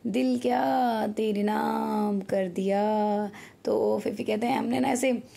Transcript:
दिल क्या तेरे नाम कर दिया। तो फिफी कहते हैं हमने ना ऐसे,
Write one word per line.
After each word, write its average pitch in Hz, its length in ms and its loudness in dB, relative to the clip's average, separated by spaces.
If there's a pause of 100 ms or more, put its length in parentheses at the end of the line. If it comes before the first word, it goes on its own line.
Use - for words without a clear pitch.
दिल 247 320 0
क्या 247 680 2
तेरे 214 360 0
नाम 214 800 0
कर 190 280 0
दिया। 208 840 0 (340)
तो 214 340 2
फिफी - 260 -4
कहते 214 220 -2
हैं 254 120 0
हमने 240 220 0
ना 262 80 2
ऐसे, 254 340 0 (140)